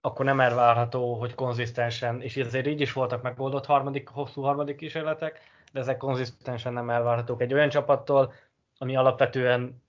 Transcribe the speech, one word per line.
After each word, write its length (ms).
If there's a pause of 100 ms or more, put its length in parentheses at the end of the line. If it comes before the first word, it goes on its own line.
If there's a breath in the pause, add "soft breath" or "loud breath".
akkor 240
nem 160
elvárható, 720
hogy 200
konzisztensen, 840
és 160
azért 300
így 140
is 120
voltak 300
megoldott 440
harmadik, 420
hosszú 340
harmadik 340
kísérletek, 640 (320 soft breath)
de 80
ezek 160
konzisztensen 760
nem 180
elvárhatók 500
egy 140
olyan 140
csapattól, 640 (460 loud breath)
ami 180
alapvetően 920